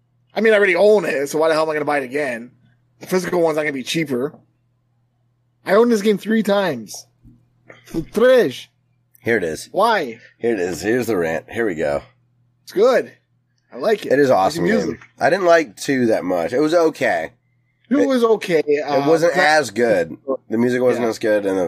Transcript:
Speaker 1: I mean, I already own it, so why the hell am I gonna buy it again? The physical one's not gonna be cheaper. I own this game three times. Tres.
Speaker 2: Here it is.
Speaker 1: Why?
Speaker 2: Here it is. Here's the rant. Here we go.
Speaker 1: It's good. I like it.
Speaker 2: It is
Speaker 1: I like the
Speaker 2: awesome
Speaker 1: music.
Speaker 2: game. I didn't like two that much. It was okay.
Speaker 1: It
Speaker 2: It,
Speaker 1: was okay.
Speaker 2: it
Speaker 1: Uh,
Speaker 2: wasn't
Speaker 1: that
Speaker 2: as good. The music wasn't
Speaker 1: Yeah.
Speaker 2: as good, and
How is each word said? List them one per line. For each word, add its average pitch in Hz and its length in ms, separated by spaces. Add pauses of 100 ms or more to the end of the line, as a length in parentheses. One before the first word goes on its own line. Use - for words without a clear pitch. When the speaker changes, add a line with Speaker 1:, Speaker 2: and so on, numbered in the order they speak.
(360)
Speaker 1:
I 196 60
mean, 220 120
I 208 40
already 196 180
own 202 300
it, 143 220
so 151 120
why 160 80
the 160 80
hell 156 80
am 160 80
I - 20
gonna 151 120
buy 147 140
it 135 40
again? 123 480 (480)
The 143 80
physical 175 340
one's 160 140
not 156 80
gonna 151 100
be 135 100
cheaper. 143 540 (1300)
I 170 80
own 233 160
this 214 140
game 208 160
three 220 240
times. 180 640 (1080)
Tres. 226 540 (540)
Speaker 2:
Here 113 160
it 92 60
is. 80 280
Speaker 1:
Why? 180 480 (180)
Speaker 2:
Here 117 160
it 104 60
is. 87 220
Here's 113 260
the 110 100
rant. 82 320
Here 113 160
we 92 100
go. 73 280 (600)
Speaker 1:
It's - 80
good. 202 400 (600)
I 110 40
like 202 280
it. - 80
Speaker 2:
It 135 60
is 139 100
Speaker 1:
I 123 60
like 92 40
the 95 60
Speaker 2:
awesome 85 200
Speaker 1:
music. 107 240 (120)
Speaker 2:
game. - 80 (100)
I 131 100
didn't 185 160
like 165 300
two 131 320
that 95 160
much. 87 300
It 123 60
was 156 140
okay. 127 600 (560)
Speaker 1:
It 254 80
Speaker 2:
It, 285 100
Speaker 1:
was 254 160
okay. 196 440
Speaker 2:
it 147 180
Speaker 1:
Uh, 139 240
Speaker 2:
wasn't 165 240
Speaker 1:
that 151 260
Speaker 2:
as 123 120
good. 98 440 (320)
The 110 120
music 123 220
wasn't 120 240
Speaker 1:
Yeah. 117 40
Speaker 2:
as 107 100
good, 107 280
and 95 200